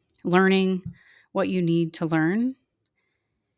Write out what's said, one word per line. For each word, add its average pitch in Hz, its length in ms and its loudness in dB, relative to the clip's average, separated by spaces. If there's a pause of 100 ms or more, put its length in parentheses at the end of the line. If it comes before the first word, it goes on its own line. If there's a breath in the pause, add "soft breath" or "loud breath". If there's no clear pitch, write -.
(260)
learning 190 580 2 (480 loud breath)
what 190 180 -2
you 185 120 -2
need 165 320 0
to 170 120 -6
learn, 175 500 0 (1040)